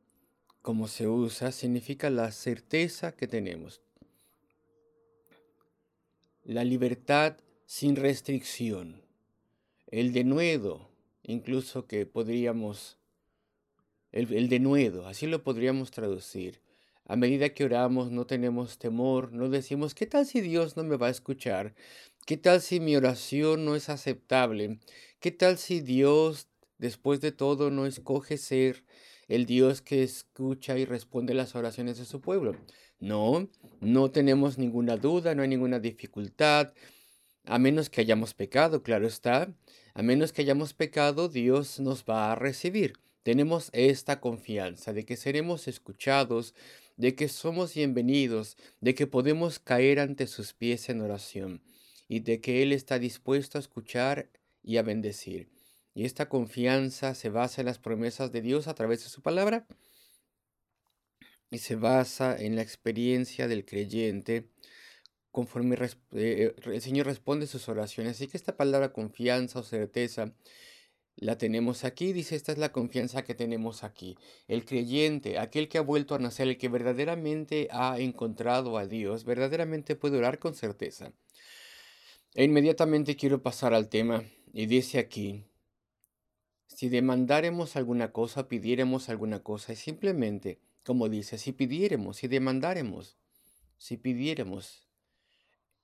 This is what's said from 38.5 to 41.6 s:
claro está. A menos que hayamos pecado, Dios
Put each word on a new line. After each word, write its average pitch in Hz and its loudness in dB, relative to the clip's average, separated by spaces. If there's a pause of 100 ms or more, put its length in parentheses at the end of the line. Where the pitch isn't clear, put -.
claro 110 2
está. 127 0 (400)
A 98 -4
menos 143 4
que - -2
hayamos 143 0
pecado, 151 2
Dios 135 2